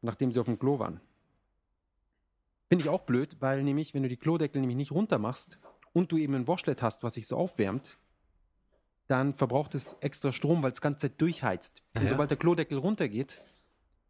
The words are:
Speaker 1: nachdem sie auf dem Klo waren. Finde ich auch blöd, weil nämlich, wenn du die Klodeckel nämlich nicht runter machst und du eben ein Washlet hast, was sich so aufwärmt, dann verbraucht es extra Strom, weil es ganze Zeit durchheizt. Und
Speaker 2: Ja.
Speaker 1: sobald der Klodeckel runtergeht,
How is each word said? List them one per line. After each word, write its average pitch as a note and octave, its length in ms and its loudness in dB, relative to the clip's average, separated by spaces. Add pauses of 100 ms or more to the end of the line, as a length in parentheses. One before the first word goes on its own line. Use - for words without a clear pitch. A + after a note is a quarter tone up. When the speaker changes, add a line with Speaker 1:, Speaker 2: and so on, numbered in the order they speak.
Speaker 1:
nachdem A#2 320 -2
sie B2 80 2
auf A2 60 0
dem A#2 120 0
Klo C3+ 200 2
waren. F#2+ 220 -4 (1700)
Finde E3+ 140 4
ich D3 40 0
auch F3+ 140 0
blöd, B2+ 380 -2
weil C3+ 240 0
nämlich, C#3+ 280 -2
wenn C#3 100 -2
du C3 60 0
die B2 80 -6
Klodeckel D#3 460 0
nämlich B2 160 0
nicht C#3 140 -4
runter F3 260 2
machst - 400 -6 (340)
und F3 180 2
du D#3+ 60 2
eben C#3+ 200 2
ein B2 100 -2
Washlet D#3+ 340 0
hast, A2+ 220 0
was A2+ 120 -4
sich A2+ 120 -10
so - 100 -4
aufwärmt, F3+ 600 -2 (1080)
dann C3+ 280 2
verbraucht C3+ 400 0
es - 260 -6
extra C#3+ 320 -2
Strom, D#3 300 2
weil B2+ 100 2
es - 80 -10
ganze C#3+ 300 -2
Zeit - 100 -6
durchheizt. C#3 640 -2 (140)
Und G#2+ 80 0
Speaker 2:
Ja. G2+ 40 4
Speaker 1:
sobald C#3+ 220 2
der C#3+ 80 0
Klodeckel D#3+ 400 2
runtergeht, C#3 680 -2 (640)